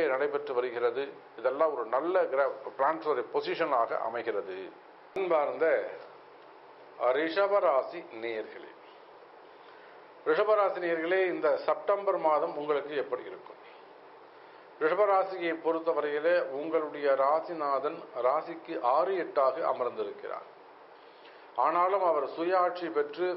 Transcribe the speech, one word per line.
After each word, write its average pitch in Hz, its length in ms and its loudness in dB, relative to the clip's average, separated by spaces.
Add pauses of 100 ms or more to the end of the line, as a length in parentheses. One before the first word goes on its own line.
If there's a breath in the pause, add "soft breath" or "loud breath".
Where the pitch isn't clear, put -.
நடைபெற்று 143 460 0
வருகிறது. 123 520 -2 (320)
இதெல்லாம் 139 360 2
ஒரு 120 120 -4
நல்ல 165 380 2
கிர-, 135 300 2 (240)
பிளானட்டரி 147 560 0
பொசிஷனாக 147 640 0
அமைகிறது. 107 600 -4 (580)
அன்பார்ந்த 151 500 0 (1500)
ரிஷபராசி 170 840 2 (220)
நேயர்களே, 110 500 -8 (1500 loud breath)
ரிஷபராசி 196 580 2
நேயர்களே, 170 420 0
இந்த 160 320 0
செப்டம்பர் 196 600 0
மாதம் 160 400 0
உங்களுக்கு 147 380 -2
எப்படி 123 280 -4
இருக்கும்? - 380 -16 (1160 loud breath)
ரிஷபராசியை 185 720 2 (120)
பொறுத்தவரையிலே 156 680 0 (240)
உங்களுடைய 151 560 -2
ராசிநாதன் 147 840 0 (240)
ராசிக்கு 156 580 -2
ஆறு, 156 360 2
எட்டாக 135 440 2 (100)
அமர்ந்திருக்கிறார். 110 760 -6 (1080 loud breath)
ஆனாலும் 175 480 4
அவர் 151 260 4
சுயாட்சி 175 640 2
பெற்று 147 460 0